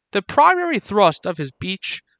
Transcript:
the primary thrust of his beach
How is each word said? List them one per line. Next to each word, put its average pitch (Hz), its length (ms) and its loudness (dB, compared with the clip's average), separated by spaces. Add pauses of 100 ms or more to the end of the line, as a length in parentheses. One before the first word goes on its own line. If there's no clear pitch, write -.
(120)
the 202 100 -2
primary 339 560 2
thrust 190 480 0
of 180 100 -6
his 143 140 -8
beach - 500 -10 (180)